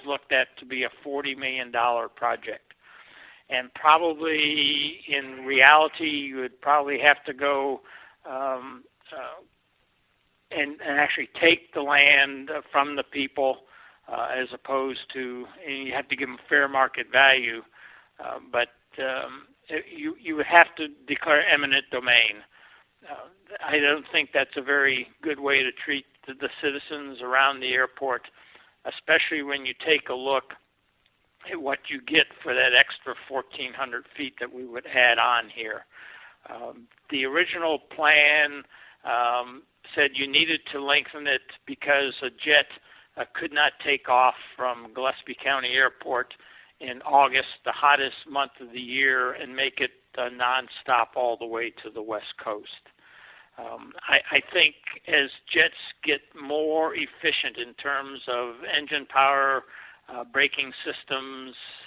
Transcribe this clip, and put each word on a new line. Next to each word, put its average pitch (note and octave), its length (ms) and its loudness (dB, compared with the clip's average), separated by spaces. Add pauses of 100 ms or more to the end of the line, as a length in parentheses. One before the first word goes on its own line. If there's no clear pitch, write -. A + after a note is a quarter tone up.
looked C#3 260 -6
at C3 160 2 (100)
to - 60 -18
be C3 180 -6
a A#2+ 80 -4 (120)
forty C#3 320 -6
million C3 360 -8
dollar A#2 380 0
project. - 640 -6 (760)
And B2+ 240 -4
probably D3+ 1300 2
in C3 380 -6
reality, D3+ 640 6
you C#3+ 260 -4
would B2+ 240 -8
probably C#3+ 400 2
have C#3+ 240 6
to D#3 80 -8
go, C#3 480 0 (460)
um, C3 580 -6 (260)
uh, C3 300 -14 (1080)
and, D3 360 -4
and C#3+ 140 0
actually C#3+ 300 0 (100)
take E3 320 2
the D#3+ 80 -4
land, C#3+ 680 4
uh, D3+ 100 -6 (100)
from C#3+ 260 2
the C#3 60 -2
people, C3+ 580 -2 (460)
uh, A#2 300 -4
as B2+ 160 -4
opposed C3+ 480 -4 (140)
to, B2 320 -10 (200)
and C3+ 200 -8
you B2+ 80 -10
have C#3 140 -6
to C3+ 80 -4
give B2+ 120 -4
them B2 180 -14
fair C#3+ 220 2
market C3+ 420 0
value. B2+ 520 4 (600)
Uh, B2 160 -10 (140)
but, A#2+ 160 0 (340)
um, C3 440 -8 (220)
it, D#3 220 -8
you, D#3+ 300 -10
you D#3+ 160 -6
would D3 100 -2
have E3+ 300 6
to D#3+ 120 -6 (180)
declare D3 420 2
eminent C#3+ 420 2
domain. A#2 540 2 (640)
Uh, C3+ 180 -16 (380)
I D3+ 120 0
don't C#3+ 340 0
think D3+ 220 0
that's C#3 220 -2
a C#3+ 60 -6
very C3+ 460 0 (140)
good D3 180 -4
way C#3 220 2
to C3 100 -2
treat C#3 320 -6 (220)
the, C3+ 80 -12
the C3+ 160 -8 (100)
citizens C#3+ 600 -8
around C3 380 2
the B2+ 120 -4
airport, B2+ 500 -2 (640)
especially D#3 580 0
when C#3 220 -6
you C3 80 -6
take D3+ 380 0
a B2+ 40 -4
look C3 380 -2 (960)
at F3 120 -8
what C#3 160 -4 (100)
you C#3 140 -8
get D3 240 2 (160)
for D3 100 -4
that B2+ 260 4
extra - 360 2 (140)
fourteen C3 440 -8
hundred B2 320 -8 (120)
feet C#3 240 -8
that B2 120 -10
we B2+ 140 -12
would A#2+ 200 -12
add B2 320 4
on A#2 300 2
here. A2 380 -10 (640)
Um, A#2+ 380 -14 (220)
the C3+ 140 -2
original E3 540 0
plan, D3 840 4 (400)
um, B2 580 -2 (320)
said C#3+ 200 2
you C3+ 160 -2
needed D#3 300 2 (120)
to C#3+ 100 -8
lengthen D3 440 -2
it C3 160 0 (220)
because C#3 580 0
a C3 60 -4
jet, D3 380 2 (500)
uh, B2+ 160 -4
could E3 200 -8
not D3 200 2 (100)
take C#3+ 260 -2
off B2+ 260 6 (220)
from A#2+ 360 -6
Gillespie B2+ 500 -6
County C3 320 -2
Airport C3 600 0 (460)
in B2+ 220 -12
August, C3+ 460 4 (160)
the A#2 80 -2
hottest C#3+ 440 2 (140)
month C#3 300 -4
of A#2+ 120 -18
the B2 80 -12
year, B2+ 520 0
and C3 240 -12
make C3+ 240 -2
it, C3 120 -4 (260)
uh, B2 100 -2
nonstop B2 880 -2
all A#2+ 200 0
the A#2 100 -10
way A2+ 240 -6
to - 200 -16
the G#2+ 120 -12
West G#2+ 400 -8
Coast. - 400 -10 (760)
Um, A#2 340 -14 (160)
I, C#3+ 280 2
I C3+ 40 4 (120)
think D#3+ 220 4 (340)
as C#3+ 220 2 (220)
jets D#3+ 220 2 (300)
get D3 160 -2 (200)
more D#3 540 -2
efficient C#3+ 600 -4
in A#2+ 180 -10
terms C#3 540 -6
of A#2+ 260 -4 (220)
engine D3 300 -4
power, C#3 580 2 (440)
uh, B2 160 -12
braking C3+ 480 -2 (140)
systems, C3+ 720 -10 (300)